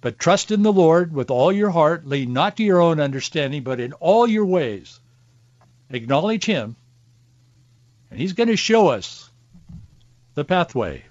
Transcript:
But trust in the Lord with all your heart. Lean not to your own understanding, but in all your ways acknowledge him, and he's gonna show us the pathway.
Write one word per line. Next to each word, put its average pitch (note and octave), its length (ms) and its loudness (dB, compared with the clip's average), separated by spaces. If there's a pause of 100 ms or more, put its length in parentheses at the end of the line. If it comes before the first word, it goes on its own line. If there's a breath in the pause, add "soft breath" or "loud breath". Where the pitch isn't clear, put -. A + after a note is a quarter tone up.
But A#2+ 200 -8
trust G3 320 0
in G#3 100 0
the G#3+ 100 2
Lord E3+ 400 4
with C3+ 200 -4
all C3 180 2
your G3+ 200 0
heart. D#3+ 360 0
Lean C#3 260 -4
not F#3 260 -2
to A3 40 0
your F#3+ 180 4
own E3 200 2
understanding, C#3 640 -4
but B2+ 160 -6
in B2 140 -8
all A3 340 2
your G#3+ 180 0
ways C#3+ 540 -4 (920)
acknowledge C#3 540 -2
him, A#2+ 320 -4 (1300)
and - 120 -12
he's F3+ 140 -4
gonna A#3 200 0
show G#3+ 340 2
us - 400 -6 (1040)
the D3 100 -4
pathway. B2 680 -2